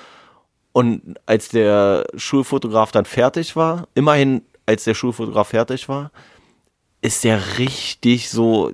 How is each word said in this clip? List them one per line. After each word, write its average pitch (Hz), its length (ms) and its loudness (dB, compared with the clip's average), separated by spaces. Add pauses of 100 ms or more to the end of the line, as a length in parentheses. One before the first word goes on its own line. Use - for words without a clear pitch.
(720)
Und 117 440 0 (100)
als 110 220 0
der 104 640 2
Schulfotograf 123 800 0
dann 104 120 4
fertig 135 520 -2
war, 165 380 -2
immerhin, 139 480 2 (240)
als 110 180 0
der 113 100 0
Schulfotograf 110 540 -2
fertig 120 400 -2
war, 143 240 -8 (880)
ist - 220 -6
der 110 340 -2
richtig 123 720 -2
so, 113 440 2